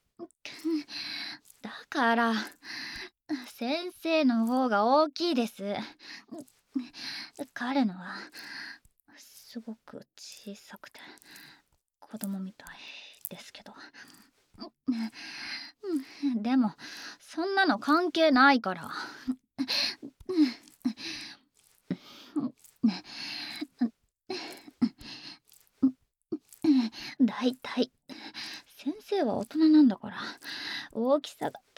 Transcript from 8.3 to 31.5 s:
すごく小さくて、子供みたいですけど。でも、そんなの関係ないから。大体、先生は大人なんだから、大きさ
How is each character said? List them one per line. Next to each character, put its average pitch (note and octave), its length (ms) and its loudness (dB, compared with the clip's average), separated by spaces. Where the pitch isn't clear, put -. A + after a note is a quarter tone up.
す - 420 -18
ご A3 160 -12
く A3 200 -18
小 - 380 -16
さ - 220 -20
く - 140 -20
て、 - 80 -20
子 - 180 -16
供 G3 220 -6
み F#3+ 140 -10
た - 120 -20
い - 120 -18
で - 100 -14
す - 120 -20
け - 120 -20
ど。 - 100 -20
で A#3+ 160 2
も、 A#3 160 4
そ - 260 -6
ん G4 100 0
な F#4+ 100 6
の A#3 140 4
関 D#4+ 320 4
係 D#4+ 200 6
な C4+ 220 8
い A#3+ 80 4
か F#3+ 120 -2
ら。 - 180 -10
大 B3 360 2
体、 - 360 -4
先 D4 240 -6
生 F#4+ 220 0
は G#3+ 120 2
大 G#3+ 100 -4
人 - 120 -6
な D#4 120 12
ん C4+ 60 12
だ G3 100 6
か G3+ 120 -12
ら、 - 80 -12
大 C4 300 4
き - 100 -14
さ - 200 -4